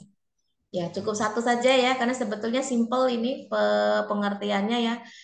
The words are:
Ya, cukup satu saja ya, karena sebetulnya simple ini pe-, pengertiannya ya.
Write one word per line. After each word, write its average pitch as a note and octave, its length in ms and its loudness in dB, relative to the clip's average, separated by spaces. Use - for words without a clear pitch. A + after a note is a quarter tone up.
Ya, F3 160 -2
cukup G#3 240 -4
satu G#3+ 240 -2
saja A#3+ 320 2
ya, B3+ 240 4
karena A#3+ 200 0
sebetulnya A3+ 480 -2
simple B3+ 440 0
ini A#3+ 400 -2
pe-, G#3 600 2
pengertiannya G3+ 760 -2
ya. A#3 120 0